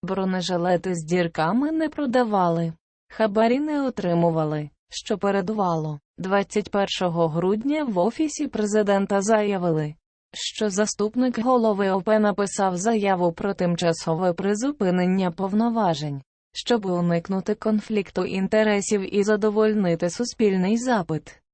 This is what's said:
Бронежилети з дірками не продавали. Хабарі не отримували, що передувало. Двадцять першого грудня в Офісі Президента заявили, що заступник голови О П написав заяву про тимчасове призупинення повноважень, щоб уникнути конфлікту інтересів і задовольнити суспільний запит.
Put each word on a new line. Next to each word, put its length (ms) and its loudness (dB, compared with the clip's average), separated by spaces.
Бронежилети 920 0
з 100 -6
дірками 680 0
не 180 -2
продавали. 840 0
Хабарі 500 2
не 280 -2
отримували, 840 0
що 280 -6
передувало. 840 -2
Двадцять 540 -2
першого 560 0
грудня 560 0
в 140 -2
Офісі 500 0
Президента 760 0
заявили, 760 0
що 360 -4
заступник 720 -2
голови 500 2
О 120 0
П 180 2
написав 580 0
заяву 540 2
про 220 -4
тимчасове 800 0
призупинення 1000 0
повноважень, 880 -2
щоб 320 -2
уникнути 680 0
конфлікту 720 -2
інтересів 880 0
і 80 4
задовольнити 880 2
суспільний 680 0
запит. 640 -2